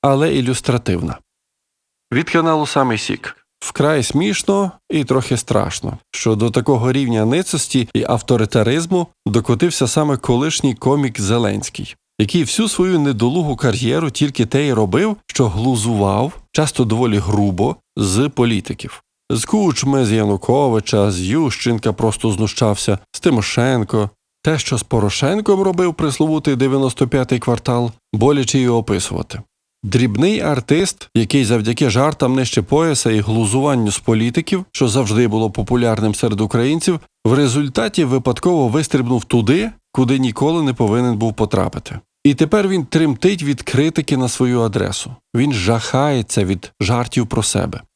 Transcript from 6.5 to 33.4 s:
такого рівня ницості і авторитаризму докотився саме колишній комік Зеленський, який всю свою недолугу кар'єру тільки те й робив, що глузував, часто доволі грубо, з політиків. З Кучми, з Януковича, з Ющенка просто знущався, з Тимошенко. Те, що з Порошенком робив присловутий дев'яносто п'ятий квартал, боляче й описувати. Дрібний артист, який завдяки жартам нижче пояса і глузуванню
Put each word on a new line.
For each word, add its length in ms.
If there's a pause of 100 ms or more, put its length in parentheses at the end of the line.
такого 400
рівня 340
ницості 680
і 100
авторитаризму 1040 (180)
докотився 600
саме 300
колишній 580
комік 460
Зеленський, 760 (240)
який 240
всю 260
свою 300
недолугу 560
кар'єру 540
тільки 360
те 200
й 80
робив, 440 (100)
що 200
глузував, 840 (200)
часто 340
доволі 320
грубо, 580 (220)
з 320
політиків. 760 (280)
З 140
Кучми, 600
з 60
Януковича, 1000
з 80
Ющенка 720
просто 380
знущався, 680 (140)
з 80
Тимошенко. 880 (340)
Те, 160
що 180
з 60
Порошенком 800
робив 320
присловутий 640
дев'яносто 520
п'ятий 320
квартал, 520 (220)
боляче 460
й 80
описувати. 760 (420)
Дрібний 580
артист, 720
який 300
завдяки 440
жартам 460
нижче 260
пояса 500
і 80
глузуванню 720